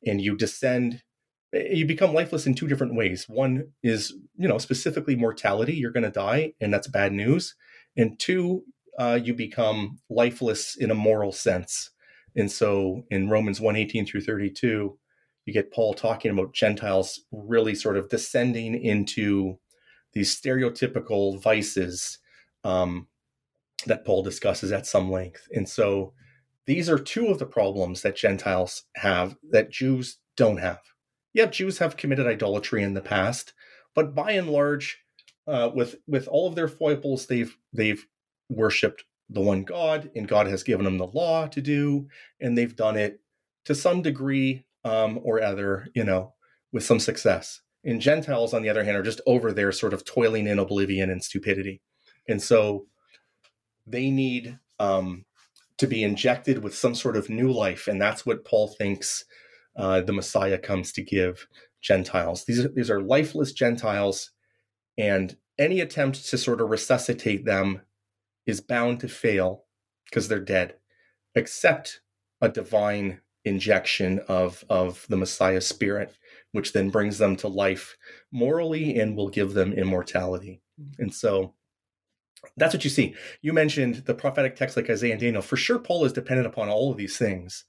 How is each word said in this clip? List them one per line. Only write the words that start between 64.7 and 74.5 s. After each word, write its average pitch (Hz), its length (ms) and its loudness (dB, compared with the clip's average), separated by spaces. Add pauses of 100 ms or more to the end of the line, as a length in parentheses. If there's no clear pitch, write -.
and 98 400 2 (220)
any 175 220 4
attempt 139 480 -2
to - 100 0
sort 117 220 0
of 107 100 0
resuscitate 110 720 0
them 98 380 0 (640)
is 104 140 -2
bound 120 400 0
to 123 80 -6
fail 95 560 0 (480)
'cause 104 160 -2
they're 107 100 0
dead, 92 380 -2 (580)
except - 640 0 (400)
a 113 80 4
divine 104 720 -2 (240)
injection 98 840 2
of, 92 420 0